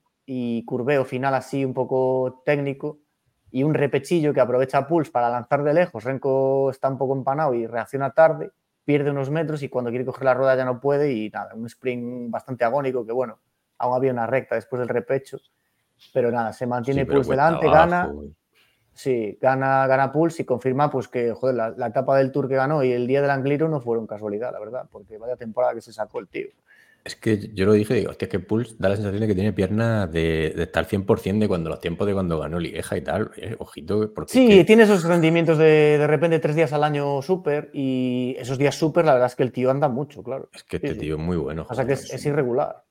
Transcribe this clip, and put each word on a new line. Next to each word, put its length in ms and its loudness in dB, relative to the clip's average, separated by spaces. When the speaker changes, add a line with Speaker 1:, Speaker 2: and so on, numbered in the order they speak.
Speaker 1:
y 400 -4
curveo 400 0
final 300 -2
así 320 -2
un 80 -4
poco 720 -2
técnico 540 -4
y 120 -2
un 120 2
repechillo 580 0
que 80 2
aprovecha 480 0
Puls 220 0
para 180 0
lanzar 340 -2
de 120 2
lejos. 300 0
Renko 680 0
está 180 -2
un 80 -4
poco 180 -2
empanado 380 -2
y 140 -2
reacciona 460 -6
tarde, 400 4
pierde 240 2
unos 180 -2
metros 340 -2
y 60 -6
cuando 220 -4
quiere 160 -4
coger 180 -6
la 100 4
rueda 220 2
ya 80 0
no 160 -4
puede 320 0
y 160 -4
nada, 260 -10
un 120 -10
sprint 640 -8
bastante 340 -4
agónico 400 0
que, 80 -6
bueno, 260 -4
aún 200 -2
había 160 2
una 140 -2
recta 280 -2
después 260 -4
del 80 -4
repecho, 480 -4
pero 180 2
nada, 220 -4
se 120 -6
mantiene 360 -2
Speaker 2:
Sí, 20 -2
pero 140 2
Speaker 1:
Puls 80 0
Speaker 2:
cuesta 240 0
Speaker 1:
delante, 160 0
Speaker 2:
abajo, 120 6
Speaker 1:
gana. 280 4
Speaker 2:
güey. 280 -12
Speaker 1:
Sí, 440 -4
gana, 480 2
gana 240 2
Puls 260 0
y 60 -4
confirma, 440 0
pues, 200 -6
que, 240 -2
joder, 240 -2
la, 140 -2
la 180 -6
etapa 280 0
del 140 4
Tour 180 -2
que 60 -2
ganó 300 2
y 80 2
el 160 -2
día 140 2
del 100 2
Angliru 360 0
no 120 -2
fueron 260 -2
casualidad, 460 -6
la 80 -12
verdad, 280 -12
porque 300 -20
vaya 180 -8
temporada 380 -2
que 60 -8
se 120 -18
sacó 280 -8
el 80 -12
tío. 180 -8
Speaker 2:
Es 140 -14
que 360 0
yo 140 0
lo 60 6
dije, 220 4
digo, 180 -2
"Hostia, 140 -8
es 40 -8
que 80 -4
Puls 400 -4
da 100 0
la 60 0
sensación 260 -4
de 60 -2
que 80 0
tiene 180 0
pierna 540 0
de, 500 0
de 60 -2
estar 220 -2
cien 200 -2
por 140 2
cien 220 -2
de 80 2
cuando 220 -2
los 100 -8
tiempos 260 -4
de 80 0
cuando 240 -2
ganó 220 -4
Lieja 360 -6
y 60 -4
tal". 340 -4
Eh, 220 -12
ojito, 560 -4
porque 180 -10
Speaker 1:
Sí, 200 8
Speaker 2:
es 60 12
que 60 10
Speaker 1:
tiene 200 8
esos 180 4
rendimientos 560 4
de, 400 6
de 80 2
repente 320 2
tres 160 -2
días 180 2
al 120 0
año 360 0
súper 540 -2
y 640 -2
esos 200 -6
días 180 2
súper, 300 2
la 80 6
verdad 120 4
es 80 -2
que 80 0
el 80 0
tío 220 0
anda 160 0
mucho, 340 -8
claro. 300 -12
Speaker 2:
Es 100 -20
que 160 -8
Speaker 1:
Sí, 80 -8
Speaker 2:
este 80 -4
Speaker 1:
sí. 60 -10
Speaker 2:
tío 160 -4
es 40 -4
muy 160 -2
bueno, 260 -4
Speaker 1:
O 120 -10
sea, 80 -2
Speaker 2:
joder, 60 -4
Speaker 1:
que 60 2
es, 100 -8
Speaker 2:
es 100 -12
Speaker 1:
es 120 -8
Speaker 2:
un 60 -2
Speaker 1:
irregular. 580 -2